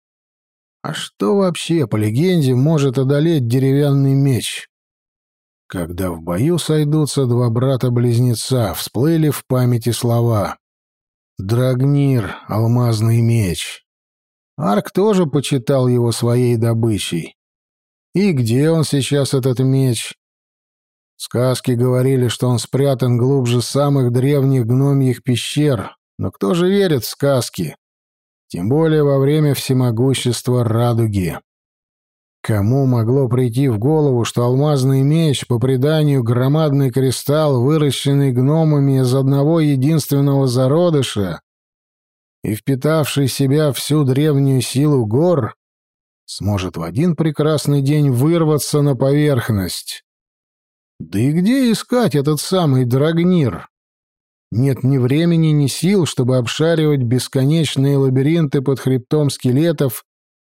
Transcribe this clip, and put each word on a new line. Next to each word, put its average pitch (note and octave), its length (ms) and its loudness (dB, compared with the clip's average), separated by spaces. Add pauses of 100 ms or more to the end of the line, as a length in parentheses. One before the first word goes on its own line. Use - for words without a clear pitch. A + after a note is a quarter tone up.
(840)
А - 120 -8
что - 420 -4
вообще, E3+ 500 -2
по G#2 100 -4
легенде, C3 600 0
может C#3 420 2
одолеть C#3+ 480 0
деревянный C3+ 680 2
меч? C#3 540 -2 (1000)
Когда F2 440 -6
в E2 80 -12
бою G2 380 -2
сойдутся D3+ 680 0
два A#2+ 240 2
брата-близнеца, A#2+ 1200 0
всплыли D#3 580 0
в - 160 -6
памяти B2 440 0
слова. A#2 680 0 (800)
Драгнир, B2+ 960 0 (100)
алмазный A2+ 760 0
меч. A2+ 640 -2 (720)
Арк G3+ 360 -2
тоже F#3+ 340 2
почитал C3+ 640 0
его A#2+ 240 2
своей A#2+ 440 0
добычей. A2+ 800 -2 (800)
И G3 160 2
где C3 400 0
он E3 140 2
сейчас, C#3 500 -2
этот C3 240 0
меч? C3 560 0 (1040)
Сказки B2+ 560 -2
говорили, B2+ 560 0
что - 180 -4
он B2 140 0
спрятан B2+ 580 0
глубже B2 420 0
самых C3+ 520 0
древних C3 540 0
гномьих C3 580 0
пещер. B2+ 720 -2 (200)
Но F#2 140 -6
кто - 240 -2
же F3+ 160 0
верит F#3+ 320 2
в - 60 -10
сказки? B2 680 -2 (760)
Тем F2 200 -6
более D#3 340 2
во C#3 160 2
время D3 360 2
всемогущества B2 1080 -2
радуги. A2 760 0 (1080)
Кому A#2 400 0
могло B2 420 2
прийти B2 380 0
в A#2 120 0
голову, C3+ 460 0
что A#2+ 200 -2
алмазный C3+ 580 2
меч, D3+ 460 0
по B2 100 0
преданию C#3 640 0
громадный C3+ 720 0
кристалл, C3+ 680 0
выращенный C#3 720 0
гномами C#3 680 2
из B2+ 120 2
одного C#3 460 2
единственного C#3+ 880 2
зародыша C3 920 0 (1040)
и G2+ 100 -4
впитавший C#3 720 -2
в A#2+ 60 -2
себя C#3+ 400 0
всю D3 320 -2
древнюю C#3 560 2
силу C3+ 460 0
гор, C#3 500 0 (680)
сможет F#2 500 -6
в E2 60 -8
один C#3 340 -2
прекрасный D3+ 680 -2
день C#3+ 280 0
вырваться D3+ 720 0
на C#3+ 140 2
поверхность? B2+ 1120 -2 (960)
Да E2 180 -8
и B2+ 140 0
где A3+ 400 2
искать A3 420 -2
этот D3 240 0
самый C#3 460 0
Драгнир? D3 840 0 (840)
Нет B2+ 320 -2
ни C3+ 140 2
времени, D#3+ 500 2
ни D3 180 2
сил, E3+ 400 0
чтобы B2+ 300 0
обшаривать D3+ 640 0
бесконечные C3+ 960 0
лабиринты C#3 640 0
под C3+ 160 -2
хребтом C3+ 520 -2
скелетов C#3+ 760 -2 (420)